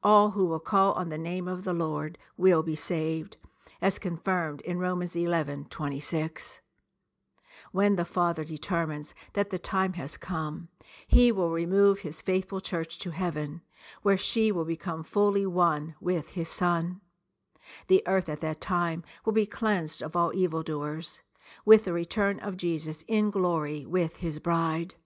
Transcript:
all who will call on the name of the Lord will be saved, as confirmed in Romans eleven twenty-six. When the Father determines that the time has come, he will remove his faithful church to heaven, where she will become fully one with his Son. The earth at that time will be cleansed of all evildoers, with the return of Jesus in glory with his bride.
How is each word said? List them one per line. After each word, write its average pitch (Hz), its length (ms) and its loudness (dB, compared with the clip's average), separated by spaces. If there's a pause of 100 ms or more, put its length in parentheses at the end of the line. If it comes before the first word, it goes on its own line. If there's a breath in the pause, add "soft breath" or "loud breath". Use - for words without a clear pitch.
all 208 280 6
who 196 140 2
will 160 140 0
call 196 340 2
on 175 160 -4
the 156 80 -4
name 175 300 -4
of 185 160 -6
the 190 100 -2
Lord 156 460 -2 (180 soft breath)
will 175 240 6
be 156 140 -2
saved, 160 640 -4 (440 soft breath)
as 185 160 2
confirmed 170 640 -2
in 175 160 -4
Romans 180 380 -2
eleven 160 560 -2
twenty-six. 151 920 -4 (1080 loud breath)
When 202 240 4
the 175 100 0
Father 170 380 0
determines 156 720 -4 (180 loud breath)
that 202 160 0
the 185 80 -4
time 190 360 -2
has 143 240 -6
come, 160 500 -6 (400 loud breath)
he 240 240 8
will 185 180 0
remove 190 500 2
his 160 220 -8
faithful 190 400 -2
church 165 380 -6
to 190 100 -6
heaven, 156 520 -4 (420 loud breath)
where 196 140 2
she 220 340 0
will 170 140 0
become 160 380 -4
fully 202 440 2
one 165 520 0
with 175 320 -2
his 165 180 -4
Son. 175 520 -2 (840 loud breath)
The 190 180 4
earth 190 240 0
at 151 120 -4
that 156 200 -4
time 170 420 -2 (220 loud breath)
will 214 80 0
be 208 140 4
cleansed 175 560 -2
of 151 120 -6
all 170 200 2
evildoers, 160 840 -2 (440 loud breath)
with 214 200 8
the 180 80 -2
return 196 460 -2
of 196 160 -6
Jesus 160 520 -4
in 214 240 2
glory 160 540 0
with 165 320 -2
his 160 200 -4
bride. 165 560 -2 (120)